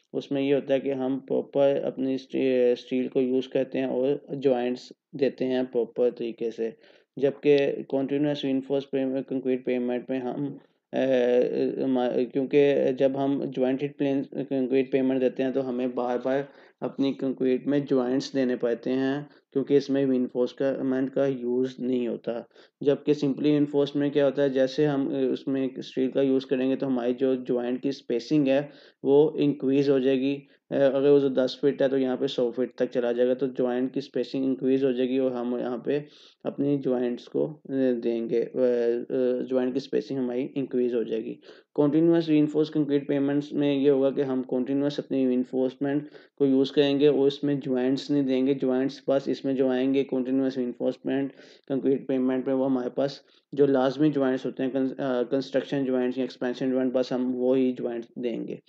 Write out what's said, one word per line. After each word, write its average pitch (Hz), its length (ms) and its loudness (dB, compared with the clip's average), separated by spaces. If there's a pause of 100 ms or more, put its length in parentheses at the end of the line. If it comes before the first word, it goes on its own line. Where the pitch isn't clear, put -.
(120)
उसमें 139 300 -4
ये 139 120 2
होता 131 200 0
है 135 60 2
कि 135 100 -4
हम 131 300 -2
प्रॉपर 139 640 0
अपनी 131 340 -2
स्टी-, 127 580 0
स्टील 127 320 -4
को 143 120 0
यूज़ 127 280 0
करते 131 300 -2
हैं 131 80 -2
और 131 480 -2
ज्वाइंट्स 127 580 0 (220)
देते 131 300 0
हैं 127 220 0
प्रॉपर 123 440 0
तरीके 117 400 -6
से, 113 260 -6 (420)
जबकि 139 680 2 (100)
continuous 139 420 -2
reinforced 135 580 -2
payment, 135 340 -2
कंक्रीट 127 360 -2
पेमेंट 123 460 -2
में 131 80 -2
हम, 139 400 -6 (340)
अ, 131 60 -2
अ, 127 880 2
मा-, 123 260 0
क्योंकि 135 800 2
जब 135 240 0
हम 139 340 -2
ज्वाइंटेड 135 460 -2
प्लेन 139 260 0 (120)
कंक्रीट 131 580 -2
पेमेंट 131 280 2
देते 127 220 0
हैं 131 100 -2
तो 135 80 -2
हमें 127 340 -4
बार-बार 123 540 -2 (340)
अपनी 135 300 -2
कंक्रीट 127 540 -2
में 139 200 0
ज्वाइंट्स 131 480 0
देने 127 220 0
पड़ते 117 340 -2
हैं, 135 400 -2 (220)
क्योंकि 139 240 2
इसमें 139 300 2
रीइंफोर्समेंट 131 1040 -2
का 139 160 0
यूज़ 127 540 -2
नहीं 123 280 -2
होता। 113 400 -6 (340)
जबकि 139 320 2
simply 143 300 0
reinforced 147 520 2
में 143 140 0
क्या 143 140 4
होता 139 180 2
है, 139 80 2
जैसे 131 340 2
हम, 135 440 0
अ, 120 40 0
उसमें 135 460 -2
स्टील 131 320 -2
का 135 120 0
यूज़ 131 240 2
करेंगे 131 300 0
तो 139 100 -2
हमारी 127 280 0
जो 131 220 0
ज्वाइंट 123 440 -2
की 139 120 -2
स्पेसिंग 131 560 0
है 139 220 2 (340)
वो 143 340 6
इंक्रीज 139 500 2
हो 139 120 4
जाएगी। 135 420 0 (280)
अ, - 40 -4
अगर 139 360 4
वो 143 100 8
जो 139 80 2
दस 127 340 0
फीट 143 200 2
है 135 60 4
तो 135 100 0
यहाँ 127 180 0
पे 131 120 -2
सौ 123 220 0
फीट 117 280 -4
तक 127 120 -2
चला 120 220 0
जाएगा, 123 220 2
तो 135 120 -2
ज्वाइंट 127 460 0
की 139 80 -4
स्पेसिंग 135 440 -4
इंक्रीज 135 400 0
हो 131 80 2
जाएगी 127 260 0
और 131 140 0
हम 123 260 -4
यहाँ 117 280 -6
पे 143 180 -2 (420)
अपनी 143 320 -2
ज्वाइंट्स 123 480 -2
को, 139 200 -2
अ, 151 260 -12 (280)
देंगे, 117 400 -2
अ, 120 60 0
अ, - 60 -10 (960)
ज्वाइंट 127 260 0
की 135 60 -4
स्पेसिंग 131 380 -4
हमारी 123 240 -2 (140)
इंक्रीज 123 380 -2
हो 113 100 0
जाएगी। 113 280 -6 (440)
कंटीन्यूअस 160 520 4
रीइंफोर्स्ड 151 440 2
कंक्रीट 143 360 0
पेमेंट्स 143 440 0
में 143 280 0
ये 143 100 4
होगा 135 200 4
कि 135 120 0
हम 131 200 -2
कंटीन्यूअस 139 560 -2
अपनी 135 280 0
रीइंफोर्समेंट 131 800 -2 (300)
को 143 80 4
यूज़ 135 260 4
करेंगे 139 360 4
और 139 180 4
इसमें 143 340 0
ज्वाइंट्स 131 500 0
नहीं 143 140 2
देंगे। 131 300 2
ज्वाइंट्स 131 540 -2
बस 135 200 0
इसमें 135 280 -2
जो 131 120 2
आएंगे 135 340 2
कंटीन्यूअस 131 560 -2
रीइंफोर्समेंट 127 760 -4 (360)
कंक्रीट 131 400 -2
पेमेंट 131 380 0
में, 135 80 0
वो 131 100 0
हमारे 123 260 -2
पास 139 340 -4 (300)
जो 139 120 4
लाजमी 135 440 2
ज्वाइंट्स 131 360 0
होते 123 160 -6
हैं, 131 100 -2
कं-, 131 180 -2
अ, 127 320 -2
कंस्ट्रक्शन 135 640 -2
ज्वाइंट्स 127 340 0
या 131 60 -2
एक्सपेंशन 123 460 -4
ज्वाइंट, 131 220 0
बस 127 200 0
हम 127 200 -2
वो 127 220 2
ही 131 180 2
ज्वाइंट्स 120 360 -6 (100)
देंगे, 120 500 -6